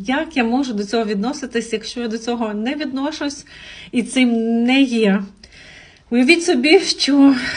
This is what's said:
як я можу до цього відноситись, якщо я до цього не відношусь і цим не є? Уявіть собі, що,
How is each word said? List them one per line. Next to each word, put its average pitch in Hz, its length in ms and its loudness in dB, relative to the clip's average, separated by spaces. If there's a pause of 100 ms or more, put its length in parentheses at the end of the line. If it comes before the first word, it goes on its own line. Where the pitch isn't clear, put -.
як 302 300 -4
я 247 80 2
можу 254 280 -2
до 202 120 -4
цього 233 200 -2
відноситись, 226 680 -4
якщо 220 280 -6
я 233 80 -6
до 220 100 -8
цього 233 360 -4
не 226 200 -4
відношусь 285 720 -6 (460)
і 247 100 0
цим 233 640 0
не 254 180 4
є? 220 400 2 (880)
Уявіть 262 340 4
собі, 311 360 4
що, 277 540 4 (220)